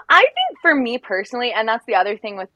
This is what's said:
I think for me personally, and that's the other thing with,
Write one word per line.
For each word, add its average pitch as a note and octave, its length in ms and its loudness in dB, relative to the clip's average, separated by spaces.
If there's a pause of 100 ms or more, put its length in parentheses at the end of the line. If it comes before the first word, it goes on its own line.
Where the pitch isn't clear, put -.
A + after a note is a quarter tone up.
(100)
I F4 140 6
think F5+ 380 -2
for E4 120 4
me B3 240 -2
personally, A#3 580 -6
and A3 120 -2
that's A3+ 180 -2
the G#3 100 -4
other G3+ 220 0
thing G3+ 180 -12
with, F#3+ 200 -12